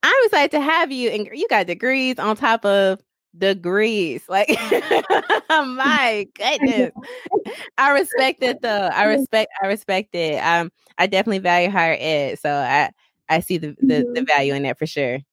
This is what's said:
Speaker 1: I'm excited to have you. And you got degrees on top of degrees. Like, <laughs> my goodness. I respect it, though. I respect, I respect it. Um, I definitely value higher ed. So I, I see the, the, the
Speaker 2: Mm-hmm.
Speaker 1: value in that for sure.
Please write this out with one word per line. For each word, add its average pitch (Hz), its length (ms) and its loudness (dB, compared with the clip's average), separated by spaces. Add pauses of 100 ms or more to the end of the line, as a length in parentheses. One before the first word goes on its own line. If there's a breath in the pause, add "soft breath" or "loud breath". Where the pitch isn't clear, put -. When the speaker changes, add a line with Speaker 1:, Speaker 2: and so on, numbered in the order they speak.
Speaker 1:
I'm 494 220 4
excited 302 260 2
to 302 100 0
have 311 320 0
you. 247 160 -2
And 208 240 -4
you 294 160 -4
got 208 180 0
degrees 254 520 -2
on 214 180 -2
top 226 300 0
of 196 340 2 (380)
degrees. 190 880 0
Like, 190 200 0
<laughs> - 1000 0
my 262 880 0
goodness. 254 560 0 (880 loud breath)
I 277 140 4
respect 269 500 0
it, 254 180 -2
though. 208 320 -2
I 196 120 2
respect, 220 460 0 (120)
I 196 60 0
respect 202 460 -4
it. 160 300 -2
Um, 170 260 2 (280 soft breath)
I 180 80 2
definitely 190 320 0
value 175 320 2
higher 165 280 2
ed. 143 400 -2
So 147 120 -4
I, 139 400 2 (400)
I 160 100 2
see 180 160 -4
the, 160 120 -6 (120)
the, 269 60 2
the 247 160 4
Speaker 2:
Mm-hmm. 240 240 -4
Speaker 1:
value 143 280 2
in 139 100 -4
that 123 140 -4
for 151 80 -4
sure. 135 340 -4 (120)